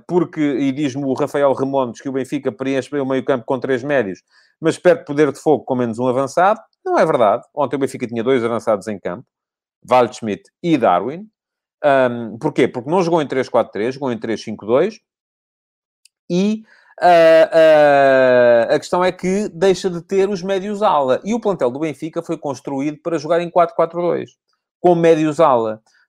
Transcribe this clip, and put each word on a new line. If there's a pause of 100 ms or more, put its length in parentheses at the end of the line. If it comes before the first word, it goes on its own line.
porque,
e
diz-me
o
Rafael
Remontes
que
o
Benfica
preenche
bem
o
meio
campo
com
três
médios, (380)
mas
perde
poder
de
fogo
com
menos
um
avançado. (240)
Não
é
verdade.
Ontem
o
Benfica
tinha
dois
avançados
em
campo, (600)
Waldschmidt (200)
e
Darwin. (560)
Ahm,
porquê?
Porque
não
jogou
em
três
quatro
três,
jogou
em
três
cinco
dois. (1300)
E, (360)
ah, (1200)
ah,
a
questão
é
que
deixa
de
ter
os
médios
ala.
E
o
plantel
do
Benfica
foi
construído
para
jogar
em
quatro
quatro
dois, (500)
com
médios
ala, (260)